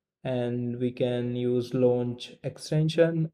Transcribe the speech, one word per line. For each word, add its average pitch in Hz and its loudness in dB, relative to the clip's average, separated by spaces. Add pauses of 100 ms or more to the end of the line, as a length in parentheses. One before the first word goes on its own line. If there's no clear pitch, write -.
(220)
and 123 -2
we 123 0
can 123 -2
use 123 0
launch 123 0 (100)
extension, 160 2